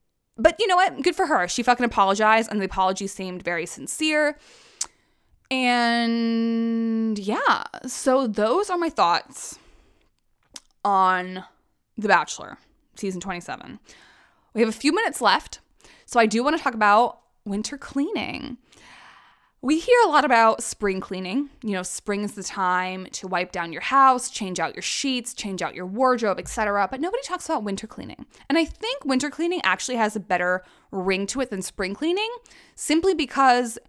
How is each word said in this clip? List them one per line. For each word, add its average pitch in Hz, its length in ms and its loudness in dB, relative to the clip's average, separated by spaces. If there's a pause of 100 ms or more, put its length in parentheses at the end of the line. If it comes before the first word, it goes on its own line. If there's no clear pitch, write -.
(380)
But 226 220 4
you 440 80 2
know 370 80 4
what? 359 260 2
Good 349 140 0
for 370 120 0
her. 202 200 2
She 233 160 -2
fucking 247 220 2
apologized, 214 680 2
and 208 80 -2
the 190 60 -2
apology 190 420 -2
seemed 185 340 -10
very 175 240 -4
sincere. 302 720 -2 (1120)
And 233 1700 0
yeah, 208 460 0 (220)
so 262 420 0
those 220 420 0
are 359 80 -2
my 339 120 -2
thoughts - 680 -2 (1200)
on 185 600 2 (520)
The 208 120 0
Bachelor, - 480 2 (380)
season 185 260 -6
twenty-seven. 175 580 -10 (720)
We 220 80 0
have 220 80 2
a 214 40 -4
few 277 180 0
minutes 349 300 -2
left, - 380 2 (460)
so - 140 2
I 220 60 6
do 220 180 2
wanna 302 140 2
talk 262 160 -2
about 214 480 4 (240)
winter 208 320 -6
cleaning. - 800 -6 (1040)
We 302 180 2
hear 494 240 6
a 403 40 6
lot 294 180 4
about 226 380 4
spring 190 360 -2
cleaning. 190 500 -4 (140)
You 208 100 -2
know, 185 100 -2
spring 202 400 -4
is 202 100 -6
the 196 100 -12
time 185 720 -2
to - 140 -10
wipe 185 240 -2
down 170 200 -6
your 160 120 -10
house, 262 480 4
change 185 280 -6
out 160 160 -4
your 180 60 -12
sheets, 254 520 -4
change 190 280 -8
out 156 140 -4
your 180 100 -10
wardrobe, 220 540 2
et 180 80 -10
cetera, 202 420 0
but 262 100 -8
nobody 381 220 -2
talks 359 240 -6
about 285 180 -2
winter 202 220 -6
cleaning. - 400 -14 (240)
And 285 80 2
I 330 80 4
think 508 400 -8
winter 269 240 0
cleaning 339 340 -2
actually 196 340 0
has 214 180 0
a 214 40 -6
better 180 440 -2 (280)
ring 190 360 -2
to 269 140 -4
it 247 100 -6
than 190 100 -6
spring 190 320 -6
cleaning, 359 360 -2 (460)
simply 330 380 2
because 254 640 2 (120)